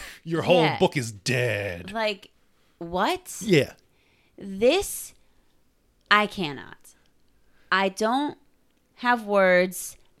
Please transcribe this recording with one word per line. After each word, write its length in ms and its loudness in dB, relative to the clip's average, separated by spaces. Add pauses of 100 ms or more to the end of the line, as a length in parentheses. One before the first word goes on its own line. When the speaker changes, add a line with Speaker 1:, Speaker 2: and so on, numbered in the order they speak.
(100)
Speaker 1:
<laughs> 140 -20
Your 180 -2
whole 220 6
Speaker 2:
Yeah. 160 0
Speaker 1:
book 160 2
is 160 -4
dead." 800 -2
Speaker 2:
Like, 400 -6 (460)
what? 600 -4
Speaker 1:
Yeah. 340 2 (600)
Speaker 2:
This, 800 -2 (960)
I 160 4
cannot. 680 -10 (760)
I 200 0
don't 480 -2 (580)
have 280 0
words. 720 2 (240)